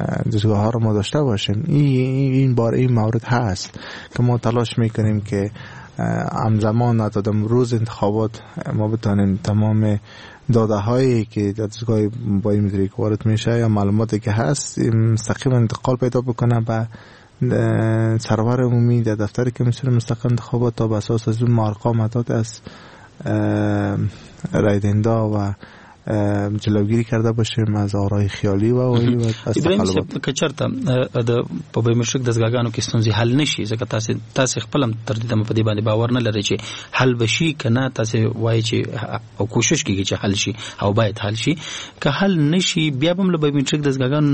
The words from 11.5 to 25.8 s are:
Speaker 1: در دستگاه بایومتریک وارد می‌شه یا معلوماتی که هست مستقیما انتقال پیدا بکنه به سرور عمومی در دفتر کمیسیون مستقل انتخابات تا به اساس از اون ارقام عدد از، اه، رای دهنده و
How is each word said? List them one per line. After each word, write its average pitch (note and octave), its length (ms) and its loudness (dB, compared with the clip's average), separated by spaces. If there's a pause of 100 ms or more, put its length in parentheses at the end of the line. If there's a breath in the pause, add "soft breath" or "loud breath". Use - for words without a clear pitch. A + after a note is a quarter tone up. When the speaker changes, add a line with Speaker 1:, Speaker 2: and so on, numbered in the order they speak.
Speaker 1:
در G#2+ 140 -4
دستگاه A2 340 0 (420)
بایومتریک G2+ 560 2
وارد G#2 280 -2
می‌شه A2+ 320 2
یا A#2 100 2
معلوماتی G#2 500 2
که G#2+ 120 -4
هست C3 480 -2
مستقیما A2+ 800 0
انتقال A#2+ 400 0
پیدا B2 240 0
بکنه A#2+ 400 0
به A2+ 260 -2 (1300 loud breath)
سرور A2+ 460 2
عمومی A#2+ 380 4
در A2 120 0
دفتر G#2 360 -2
کمیسیون B2 440 0
مستقل A#2+ 360 0
انتخابات A#2+ 460 0
تا A#2 120 0
به A2 80 0
اساس A2 320 -2
از A2+ 140 0
اون A#2+ 160 4
ارقام A2 440 0
عدد A#2 300 -2
از، A2+ 280 -4 (640 loud breath)
اه، G#2 720 0 (560 loud breath)
رای G#2 260 2
دهنده G#2 320 2
و G#2+ 420 0 (540 loud breath)